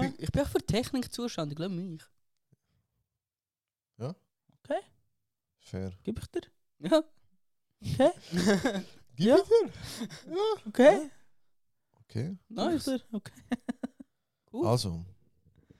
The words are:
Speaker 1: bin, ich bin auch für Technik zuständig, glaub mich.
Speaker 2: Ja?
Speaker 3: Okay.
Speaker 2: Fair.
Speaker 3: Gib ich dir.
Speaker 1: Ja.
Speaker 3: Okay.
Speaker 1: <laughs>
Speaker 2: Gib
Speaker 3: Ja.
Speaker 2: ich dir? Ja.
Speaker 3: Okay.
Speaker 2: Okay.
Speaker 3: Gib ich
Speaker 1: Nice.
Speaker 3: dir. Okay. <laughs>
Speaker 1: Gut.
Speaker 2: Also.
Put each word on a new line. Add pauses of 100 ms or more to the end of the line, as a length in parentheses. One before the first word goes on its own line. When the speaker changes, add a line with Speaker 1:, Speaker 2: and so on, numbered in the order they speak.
Speaker 1:
bin,
ich
bin
auch
für
Technik
zuständig,
glaub
mich. (2000)
Speaker 2:
Ja? (500)
Speaker 3:
Okay. (760)
Speaker 2:
Fair. (100)
Speaker 3:
Gib
ich
dir. (380)
Speaker 1:
Ja. (800)
Speaker 3:
Okay. (200)
Speaker 1:
<laughs> (320)
Speaker 2:
Gib
Speaker 3:
Ja.
Speaker 2:
ich
dir? (560)
Ja.
Speaker 3:
Okay. (920)
Speaker 2:
Okay. (100)
Speaker 3:
Gib
ich
Speaker 1:
Nice.
Speaker 3:
dir. (120)
Okay. (580)
<laughs>
Speaker 1:
Gut.
Speaker 2:
Also. (760)